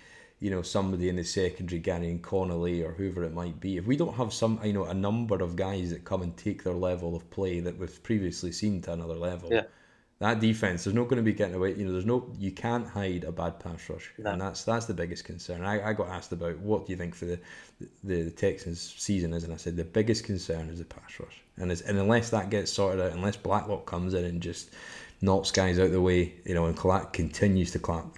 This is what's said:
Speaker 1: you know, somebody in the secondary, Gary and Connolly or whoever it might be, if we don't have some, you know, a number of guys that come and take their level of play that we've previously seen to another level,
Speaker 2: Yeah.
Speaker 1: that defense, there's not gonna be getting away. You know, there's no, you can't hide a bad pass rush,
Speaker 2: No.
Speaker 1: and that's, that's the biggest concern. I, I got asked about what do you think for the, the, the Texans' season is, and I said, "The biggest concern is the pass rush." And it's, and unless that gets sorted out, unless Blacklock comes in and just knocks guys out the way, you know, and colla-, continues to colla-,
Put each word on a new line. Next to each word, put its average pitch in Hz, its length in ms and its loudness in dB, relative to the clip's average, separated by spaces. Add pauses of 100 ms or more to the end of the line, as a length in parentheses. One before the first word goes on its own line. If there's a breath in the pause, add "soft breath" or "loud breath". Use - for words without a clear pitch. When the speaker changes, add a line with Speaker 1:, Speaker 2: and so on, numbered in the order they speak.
(400 soft breath)
Speaker 1:
you 101 120 -2
know, 92 100 0
somebody 95 480 0
in 90 60 2
the 87 80 -2
secondary, 87 560 -2
Gary 85 320 -2
and 85 100 -4
Connolly 87 640 0
or 80 80 -4
whoever 90 320 -2
it 80 100 -4
might 87 260 -6
be, 95 180 -2
if 87 100 -4
we 131 100 4
don't 170 180 0
have 117 180 -2
some, 113 300 2
you 104 100 2
know, 98 120 2
a 85 80 -4
number 101 480 2
of 87 140 -2
guys 92 340 0
that 82 160 -6
come 95 160 -2
and 87 160 -4
take - 260 -2
their 90 120 0
level 87 400 0
of 82 160 -8
play 92 280 0
that 87 180 -4
we've 87 260 -10
previously 92 480 0
seen 104 320 0
to 85 100 -6
another 85 220 -4
level, 85 360 -4
Speaker 2:
Yeah. 110 120 6 (560 soft breath)
Speaker 1:
that 107 200 2
defense, 110 440 4
there's 101 120 2
not 120 120 4
gonna 123 160 4
be 107 100 6
getting 95 220 0
away. 92 180 2
You 101 120 -2
know, 92 60 0
there's 92 140 0
no, 120 320 2
you 98 140 -2
can't 117 360 -2
hide 95 360 -2
a - 80 -6
bad 85 280 -4
pass 85 300 -10
rush, 80 300 -10
Speaker 2:
No. 104 120 -2
Speaker 1:
and 92 100 0
that's, 95 220 -4
that's 113 220 0
the 107 80 -2
biggest 87 320 -4
concern. 87 380 -8
I, 104 260 0
I 110 40 2
got 95 160 0
asked 90 220 -8
about 85 280 -2
what 101 260 0
do 92 60 -6
you 87 60 -4
think 87 180 -6
for 87 100 -8
the, 87 140 -4 (640 loud breath)
the, 90 200 2
the 82 80 -2
Texans' 90 640 -2
season 87 360 0
is, 85 100 -2
and 82 100 -6
I 80 40 -8
said, 87 180 -6
"The 82 80 -2
biggest 107 400 2
concern 82 460 -4
is 82 80 -8
the 85 80 -8
pass - 340 -16
rush." - 220 -16 (160)
And 90 140 -2
it's, 85 100 -2
and 104 160 0
unless 110 320 4
that 98 220 0
gets 101 200 0
sorted 95 300 2
out, 90 120 0
unless 92 240 0
Blacklock 104 500 0
comes 90 260 0
in 90 100 2
and 87 160 -2
just 85 300 -6 (500 loud breath)
knocks 95 300 4
guys 92 300 4
out 92 100 8
the 92 100 4
way, 90 320 6 (140)
you 92 80 -2
know, 82 140 4
and 82 100 0
colla-, 92 340 2
continues 90 600 4
to 87 80 -2
colla-, 82 380 -2